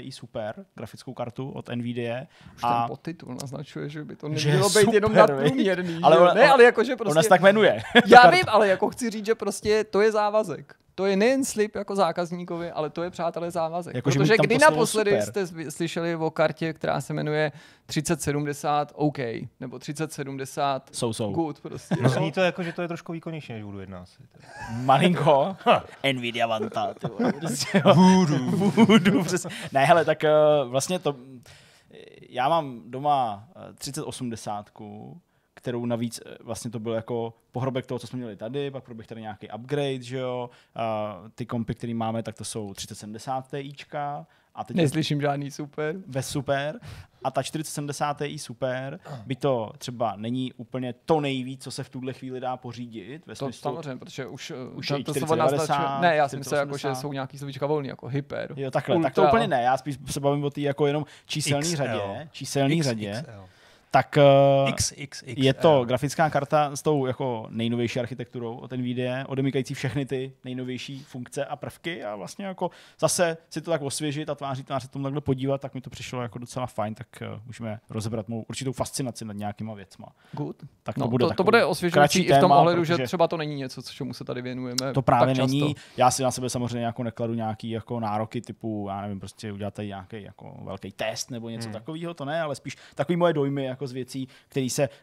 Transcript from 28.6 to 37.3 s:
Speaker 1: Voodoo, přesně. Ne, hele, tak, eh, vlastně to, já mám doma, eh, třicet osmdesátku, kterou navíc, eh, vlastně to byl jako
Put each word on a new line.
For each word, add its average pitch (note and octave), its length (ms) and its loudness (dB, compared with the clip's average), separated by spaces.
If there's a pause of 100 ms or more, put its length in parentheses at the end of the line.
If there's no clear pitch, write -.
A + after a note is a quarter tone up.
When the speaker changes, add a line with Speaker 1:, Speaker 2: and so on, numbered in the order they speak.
Speaker 1:
Voodoo, G3+ 380 6
přesně. E3+ 280 -4 (200)
Ne, C3+ 140 2
hele, E3 200 6
tak, D#3 180 0
eh, D#3 60 4 (380)
vlastně C3+ 320 -2
to, C#3+ 160 -2 (1120)
já B2+ 200 0
mám C#3 360 -2
doma, B2 600 -2 (220)
eh, G2+ 40 -20
třicet C#3+ 300 -10
osmdesátku, A2+ 1200 -12 (320)
kterou A#2+ 320 -6
navíc, A#2 400 -4
eh, - 180 -18
vlastně A#2 280 -10
to A#2 80 -8
byl A2+ 140 -4
jako A2+ 400 -6 (180)